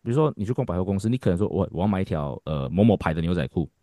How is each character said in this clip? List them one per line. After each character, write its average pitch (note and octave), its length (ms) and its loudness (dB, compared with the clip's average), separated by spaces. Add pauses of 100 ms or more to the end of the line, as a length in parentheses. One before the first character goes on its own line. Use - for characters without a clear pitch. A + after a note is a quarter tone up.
比 A2+ 80 -6
如 - 20 0
说 C#3+ 240 2
你 G2+ 80 -6
去 A2+ 80 -2
逛 - 140 -4
百 F2 100 -4
货 F#2 80 0
公 G2 140 0
司， G#2+ 100 -2
你 B2+ 80 0
可 - 140 0
能 F2 80 2
说 G#2 100 0
我， F#2 220 0
我 E2+ 120 -4
要 G2+ 40 0
买 F#2+ 140 0
一 F#2+ 40 -2
条， D2 420 -6
呃， C#2 220 -4
某 E2+ 140 4
某 A2 140 8
牌 - 180 0
的 E2 60 -4
牛 E2 120 0
仔 D#2 140 -2
裤， D#2+ 240 -4 (120)